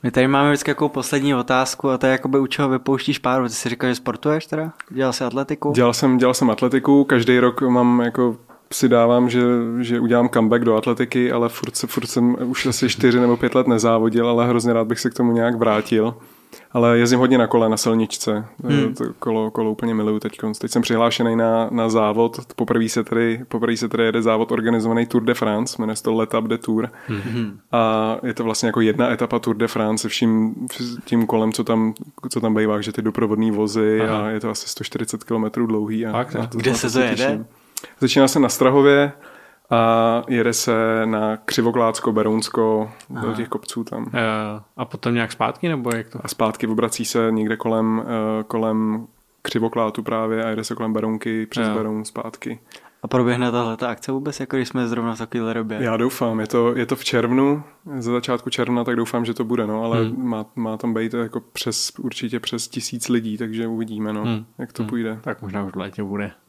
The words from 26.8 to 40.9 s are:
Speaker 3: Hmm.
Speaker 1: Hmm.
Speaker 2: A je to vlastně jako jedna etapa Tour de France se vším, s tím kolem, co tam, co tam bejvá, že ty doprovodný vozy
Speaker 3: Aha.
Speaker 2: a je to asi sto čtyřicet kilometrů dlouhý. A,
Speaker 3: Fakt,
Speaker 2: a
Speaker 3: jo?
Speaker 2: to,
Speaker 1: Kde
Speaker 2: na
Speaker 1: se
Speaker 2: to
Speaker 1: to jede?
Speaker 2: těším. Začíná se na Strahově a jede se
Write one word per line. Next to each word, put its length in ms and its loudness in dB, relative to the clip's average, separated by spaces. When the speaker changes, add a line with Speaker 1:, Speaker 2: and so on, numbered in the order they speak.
Speaker 3:
Hmm. 140 -6
Speaker 1:
Hmm. 380 -6
Speaker 2:
A 500 2
je 120 -4
to 100 -4
vlastně 220 -2
jako 140 0
jedna 300 2
etapa 280 -2
Tour 180 -2
de 120 0
France 340 -2
se 60 -4
vším, 460 2
s 320 -8
tím 220 0
kolem, 260 0
co 120 -4
tam, 300 0
co 100 -4
tam 140 0
bejvá, 260 0
že 120 -8
ty 100 -6
doprovodný 480 0
vozy 520 2
Speaker 3:
Aha. 240 -2
Speaker 2:
a 20 -4
je 120 -4
to 100 -4
asi 180 -8
sto 160 -10
čtyřicet 400 -8
kilometrů 420 -2
dlouhý. 400 -2
A, 60 -4
Speaker 3:
Fakt, 240 -4
Speaker 2:
a 20 -4
Speaker 3:
jo? 80 -4
Speaker 2:
to, 120 -8
Speaker 1:
Kde 120 0
Speaker 2:
na 60 0
Speaker 1:
se 100 -4
Speaker 2:
to 60 -2
Speaker 1:
to 80 2
jede? 160 2
Speaker 2:
těším. 300 -2
Začíná 280 6
se 120 2
na 80 4
Strahově 640 6
a 580 4
jede 240 2
se 520 0